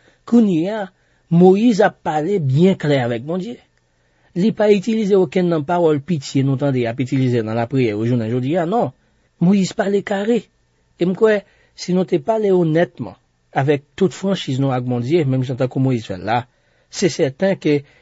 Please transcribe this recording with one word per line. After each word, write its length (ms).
kounyeya 600
Moyiz 560
ap 200
pale 360
byen 360
klè 280
avèk 200
Bondye. 320
Li 160
pa 160
itilize 460
okenn 340
nan 160
pawòl 380
pitye 400
nou 140
tande 240
y 60
ap 120
itilize 420
nan 140
lapriyè 380
yo 100
jounen 260
jodi 260
a. 120
Non, 240
Moyiz 340
pale 320
kare. 380
E 80
m 80
kwè 240
si 160
nou 120
te 120
pale 320
onètman 640
avèk 300
tout 160
franchiz 480
nou 140
ak 100
Bondye, 400
menm 220
jan 100
tankou 240
Moyiz 280
fè 100
l 80
la, 160
se 200
sèten 520
ke 180